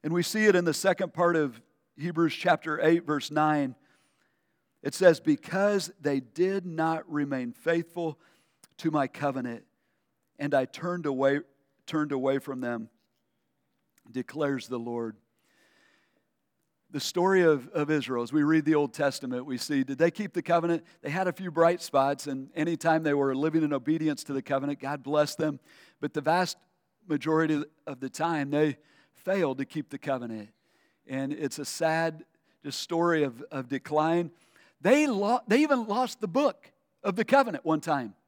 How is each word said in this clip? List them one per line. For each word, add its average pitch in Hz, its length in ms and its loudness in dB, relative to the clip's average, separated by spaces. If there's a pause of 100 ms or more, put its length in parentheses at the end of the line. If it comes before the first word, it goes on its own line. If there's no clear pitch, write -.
And 156 80 -2
we 175 120 2
see 214 240 -2
it 185 100 6
in 175 80 2
the 160 80 2
second 185 400 -2
part 175 240 2
of 127 240 -2 (340)
Hebrews 160 380 0
chapter 156 480 0
eight, 165 240 4
verse 147 260 -4
nine. 151 440 0 (1080)
It - 100 -6
says, 175 280 6
"Because 190 680 0 (120)
they 139 180 0
did 180 460 -2
not 160 440 -2
remain 139 440 -2
faithful 170 680 -2 (600)
to 160 120 0
my 143 160 0
covenant, 127 560 -6 (760)
and 143 160 -2
I 131 120 2
turned 175 400 -8
away, 139 340 2 (460)
turned 151 260 -2
away 135 280 0
from 131 200 -10
them, 120 300 -6 (1200)
declares 135 560 -4
the 120 120 -6
Lord." 117 360 -6 (1800)
The 143 80 -6
story 185 440 2
of, 147 240 4
of 147 240 -2
Israel, 127 320 -2
as 117 100 -8
we 151 80 4
read 156 240 4
the 156 80 4
Old 147 220 2
Testament, 131 500 -4
we 131 140 -6
see, 135 240 -2
did 135 160 -6
they 170 100 4
keep 196 240 -8
the 175 80 -4
covenant? 170 420 0 (200)
They 143 80 -6
had 185 160 -2
a 170 40 0
few 185 200 -10
bright 165 320 2
spots, 139 420 0
and 135 300 -8
anytime 160 480 0
they 147 100 2
were 135 220 2
living 156 260 0
in 147 120 0
obedience 151 500 -2
to 143 100 -8
the 135 80 -2
covenant, 143 380 -4
God 139 240 -8
blessed 147 340 0
them. 156 220 -2 (420)
But 147 140 -6
the 151 60 -2
vast 170 360 0 (500)
majority 156 560 0 (220)
of 131 140 -12
the 131 100 -8
time, 156 400 -2
they 147 280 2 (360)
failed 170 460 -2
to 135 60 -4
keep - 260 -10
the 135 80 -12
covenant. 117 500 -6 (560)
And 135 260 -6
it's 147 280 -6
a 139 60 -8
sad 160 600 -2 (380)
just 143 160 -8
story 170 420 2
of, 131 300 -4
of 131 160 -8
decline. 156 640 0 (500)
They 285 240 4
lo-, 233 420 0
they 220 120 4
even 277 260 2
lost 226 360 -2
the 214 60 -4
book 269 440 0 (320)
of 196 120 0
the 220 100 0
covenant 262 380 2
one 160 180 0
time. 131 340 -2 (120)